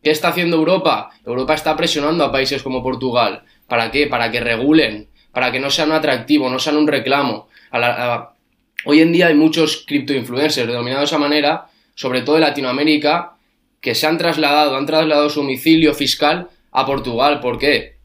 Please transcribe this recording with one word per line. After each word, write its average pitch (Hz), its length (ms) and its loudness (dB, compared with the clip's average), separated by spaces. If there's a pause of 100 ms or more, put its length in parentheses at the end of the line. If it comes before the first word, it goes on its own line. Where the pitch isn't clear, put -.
¿Qué 151 100 2
está 160 180 0
haciendo 170 260 0
Europa? 156 560 0 (140)
Europa 127 280 -2
está 156 220 -2
presionando 156 480 -2
a 127 80 0
países 135 320 -2
como 127 180 -4
Portugal. 120 600 -2 (240)
¿Para 113 240 -2
qué? 139 160 0
Para 117 240 -2
que 120 80 -2
regulen, 117 720 0 (240)
para 127 180 0
que 127 80 -4
no 139 100 -4
sean 156 200 0
un 156 80 2
atractivo, 135 520 0
no 127 80 -4
sean 151 200 -2
un 151 100 2
reclamo. 131 640 -2 (200)
A 123 100 -4
la, 120 360 0
a... - 180 -12 (520)
Hoy 147 160 6
en 170 100 4
día 170 160 4
hay 156 80 4
muchos 156 500 2
criptoinfluencers, 131 840 -2
denominados 123 340 -4 (100)
de 165 40 -2
esa 147 40 0
manera, 147 480 0 (280)
sobre 127 260 -4
todo 147 160 0
en 160 60 4
Latinoamérica, 147 920 0 (480)
que 120 120 -4
se 156 140 -2
han 160 100 0
trasladado, 151 600 0
han 143 80 -4
trasladado 156 440 2
su 147 120 -4
domicilio 147 520 2
fiscal 151 540 -2 (240)
a 131 140 0
Portugal. 135 560 0
¿Por 120 180 -4
qué? 135 460 0